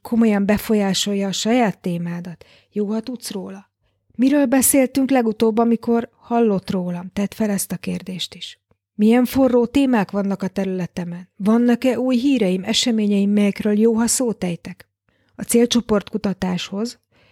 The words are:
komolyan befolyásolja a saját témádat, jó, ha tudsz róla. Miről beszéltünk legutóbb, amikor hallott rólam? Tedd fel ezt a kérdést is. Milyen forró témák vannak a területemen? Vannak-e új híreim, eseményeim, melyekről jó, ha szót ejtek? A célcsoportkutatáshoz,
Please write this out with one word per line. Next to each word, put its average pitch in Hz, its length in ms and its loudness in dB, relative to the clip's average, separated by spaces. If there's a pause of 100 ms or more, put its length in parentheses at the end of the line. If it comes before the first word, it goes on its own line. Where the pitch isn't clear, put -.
komolyan 220 440 2
befolyásolja 202 800 0
a 190 40 -4
saját 226 480 0
témádat, 175 640 -8 (260)
jó, 208 160 -4
ha 220 140 -4
tudsz 233 300 -12
róla. 190 360 -12 (480)
Miről 277 320 4
beszéltünk 262 640 2
legutóbb, 226 480 2
amikor 233 580 0
hallott 226 540 0
rólam? 180 420 -6
Tedd 202 220 -4
fel 220 160 -2
ezt 196 220 -4
a 180 40 -4
kérdést 180 580 -10
is. - 260 -18 (340)
Milyen 226 300 4
forró 247 420 2
témák 247 440 0
vannak 196 320 -4
a 190 60 -4
területemen? 180 880 -6
Vannak-e 240 640 2
új 254 180 0
híreim, 226 480 0
eseményeim, 208 640 0
melyekről 208 480 2
jó, 226 140 4
ha 226 140 0
szót 226 380 -2
ejtek? 180 440 -10 (460)
A - 80 -12
célcsoportkutatáshoz, 208 1600 -2 (320)